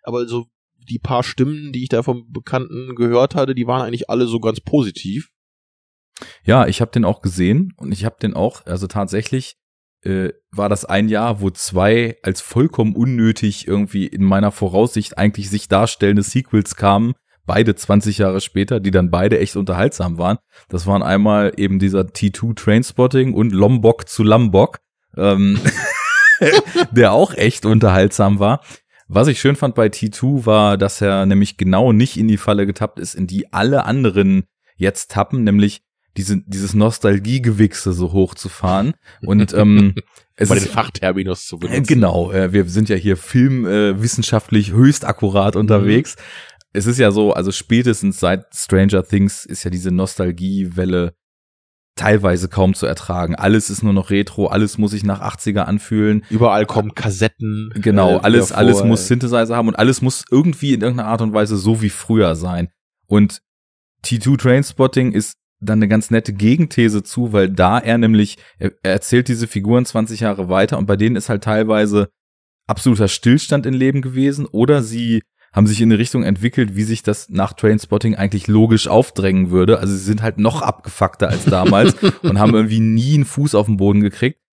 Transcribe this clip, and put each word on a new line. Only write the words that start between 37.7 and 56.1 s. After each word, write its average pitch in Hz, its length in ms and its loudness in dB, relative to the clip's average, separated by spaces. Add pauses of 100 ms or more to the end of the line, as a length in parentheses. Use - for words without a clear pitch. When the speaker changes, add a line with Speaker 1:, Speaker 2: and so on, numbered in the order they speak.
Speaker 2:
so 87 200 -2
hochzufahren. 95 840 -2 (320)
Und, 104 260 2
ähm, 104 420 6 (220)
Speaker 1:
<laughs> - 200 -20
Speaker 2:
es 104 120 0
Speaker 1:
Bei 95 80 4
Speaker 2:
ist 98 100 0
Speaker 1:
den - 60 -10
Fachterminus 95 760 -4
zu 87 120 -14
benutzen. 113 240 -4
Speaker 2:
Äh, 120 40 -2
genau, 90 460 2
äh, 95 200 0
wir 98 160 4
sind 104 200 0
ja 107 80 0
hier 92 200 0
film-, 127 500 0
äh, 101 340 0
wissenschaftlich 107 720 0
höchst 131 320 4
akkurat 101 520 -2
Speaker 1:
Mhm. 101 60 0
Speaker 2:
unterwegs. 104 540 2 (560)
Es 101 140 -2
ist 123 120 0
ja 110 120 4
so, 104 220 2
also 92 200 -2
spätestens 113 680 0
seit 92 340 -2
Stranger 98 500 2
Things 98 400 -2
ist - 200 -14
ja 92 60 -4
diese 92 200 -6
Nostalgiewelle 90 1200 -4 (840)
teilweise 95 520 0
kaum 95 260 0
zu - 120 -6
ertragen. 87 500 -6
Alles 104 340 2
ist 101 140 -8
nur 104 80 2
noch 95 180 -2
Retro, 101 380 -2
alles 101 300 -2
muss 104 140 0
sich 104 120 -6
nach 98 160 -2
achtziger 101 480 -4
anfühlen. 107 600 0